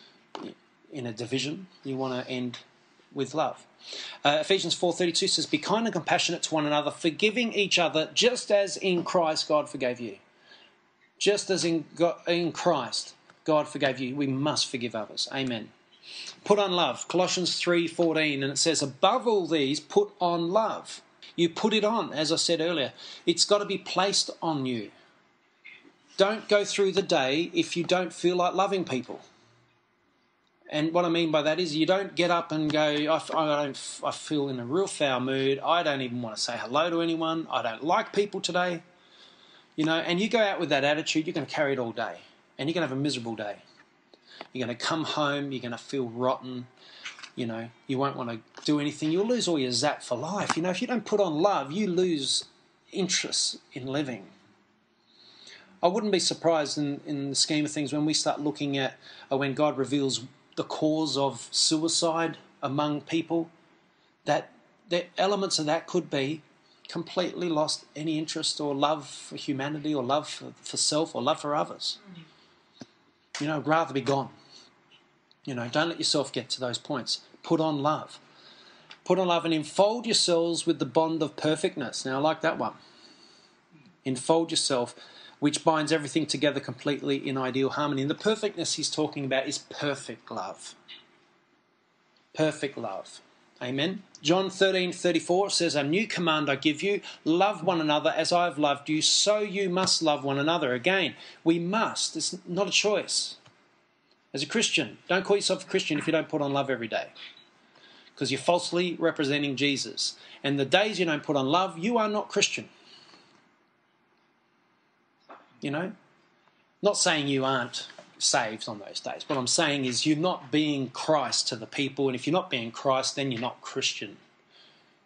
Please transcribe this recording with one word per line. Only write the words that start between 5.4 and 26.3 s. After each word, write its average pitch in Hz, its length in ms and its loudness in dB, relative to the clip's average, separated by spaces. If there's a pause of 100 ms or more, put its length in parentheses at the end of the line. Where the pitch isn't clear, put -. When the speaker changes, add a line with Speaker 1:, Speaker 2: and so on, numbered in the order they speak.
Speaker 1:
"Be 151 120 0
kind 220 300 2
and 214 60 -2
compassionate 170 500 0
to - 100 -4
one 156 120 2
another, 147 260 2
forgiving 208 640 0
each 190 260 2
other, 156 340 0
just 226 380 2
as 202 240 4
in 175 300 0
Christ 160 420 2
God 147 220 2
forgave 123 320 -4
you." 104 160 -8 (1000)
Just 196 320 2
as 170 160 2
in 165 200 2 (100)
Go-, 170 320 2
in 170 260 2
Christ - 600 0 (300)
God 151 240 4
forgave 135 320 0
you, 131 160 -4
we 143 120 0
must 135 400 0
forgive 117 280 -4
others. - 380 -6
Amen. 123 380 -4 (760)
Put 208 140 6
on 196 120 2
love, 156 380 0
Colossians 175 500 2
three 175 280 2
fourteen, 156 540 2
and 139 120 -2
it 139 40 -4
says, 160 240 2
"Above 202 460 2
all 202 180 2
these, 147 360 2
put 202 300 2 (100)
on 170 280 2
love." 190 520 -2 (340)
You 170 140 4
put 214 240 0
it 208 100 2
on, 208 300 0
as 151 180 0
I 160 60 0
said 165 240 0
earlier. 160 320 0 (320)
It's 170 180 4
gotta 202 220 4
be 196 120 -4
placed 190 520 0 (120)
on 151 240 -2
you. 113 260 -4 (1200)
Don't 208 320 2